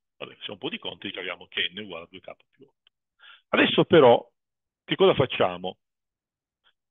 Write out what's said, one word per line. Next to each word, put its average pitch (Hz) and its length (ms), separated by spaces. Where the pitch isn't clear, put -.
vabbè, - 180
facciamo - 180
un 95 60
po' 135 100
di 220 100
conti, 90 300
ricaviamo 90 400
che 92 220
N 90 80
è - 40
uguale 87 220
a - 40
due 92 120
K - 120
più - 160
otto. - 260
Adesso - 360
però, 135 480
che 160 120
cosa 185 180
facciamo? 92 640